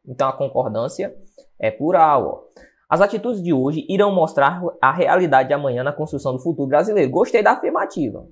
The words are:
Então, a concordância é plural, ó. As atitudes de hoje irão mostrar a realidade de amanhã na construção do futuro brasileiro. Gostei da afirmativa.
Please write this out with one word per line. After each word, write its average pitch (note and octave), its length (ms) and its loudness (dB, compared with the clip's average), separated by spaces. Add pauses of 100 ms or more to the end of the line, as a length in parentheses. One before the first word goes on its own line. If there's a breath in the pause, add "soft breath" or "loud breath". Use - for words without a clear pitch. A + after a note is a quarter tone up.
Então, C3+ 220 -4
a C3 60 -2
concordância B2+ 840 -6 (440 soft breath)
é A2 100 -2
plural, D3+ 560 2
ó. - 360 -12 (280 soft breath)
As E3 120 2
atitudes G3+ 420 0
de E3+ 100 0
hoje C#3 360 0
irão G3+ 240 2
mostrar D#3+ 480 2 (200)
a C3 100 4
realidade D3+ 580 2
de C#3+ 40 -2
amanhã C3 300 -2
na C#3+ 80 -2
construção D3 420 -6
do B2+ 60 -6
futuro C#3+ 280 -4
brasileiro. D#3+ 440 2
Gostei G3+ 320 2
da G#3+ 80 4
afirmativa. - 800 -4